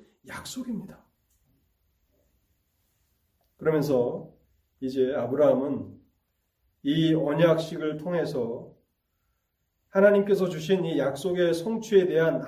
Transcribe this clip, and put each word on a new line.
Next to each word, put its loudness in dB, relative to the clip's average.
약속입니다. -12
그러면서 -2
이제 -2
아브라함은 0
이 2
언약식을 0
통해서 -6
하나님께서 4
주신 -2
이 -2
약속의 0
성취에 2
대한 2